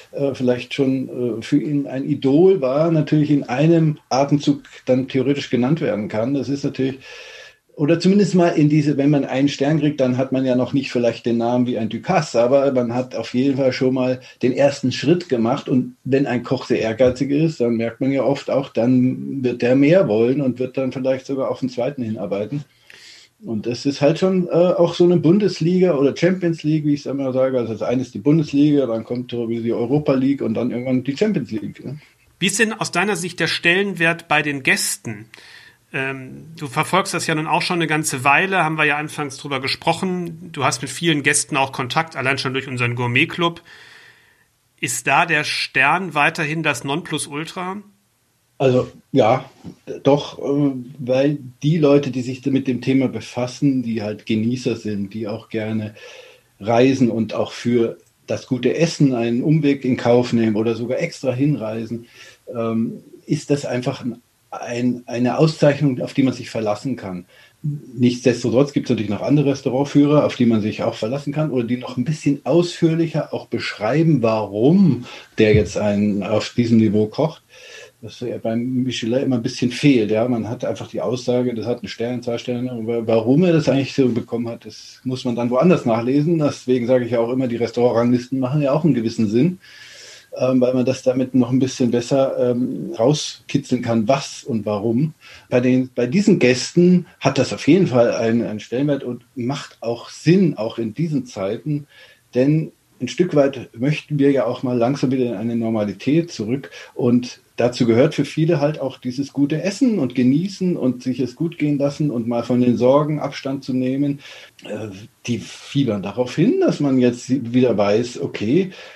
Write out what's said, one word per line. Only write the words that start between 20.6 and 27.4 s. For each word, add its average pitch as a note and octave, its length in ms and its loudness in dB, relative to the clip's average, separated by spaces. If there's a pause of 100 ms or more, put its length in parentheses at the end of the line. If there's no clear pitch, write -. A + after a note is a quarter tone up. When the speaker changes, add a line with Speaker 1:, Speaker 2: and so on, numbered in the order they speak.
Speaker 1:
dann C3 160 -2
vielleicht C3 320 -4
sogar C3 260 -4
auf - 80 -6
den B2+ 100 -4
zweiten B2+ 320 -6
hinarbeiten. G#2+ 640 -6 (840)
Und A2 220 -6
das B2 180 -6
ist C#3 160 -2
halt D#3 160 4
schon, F#3 300 0
äh, - 20 -10
auch F3 460 2
so F3 80 4
eine F3 140 6
Bundesliga F3+ 760 2
oder C3+ 240 2
Champions E3+ 460 0
League, D3+ 200 0
wie D3 120 2
ich C#3+ 60 -12
es - 40 -16
immer C3+ 260 -4
sage. C3 280 0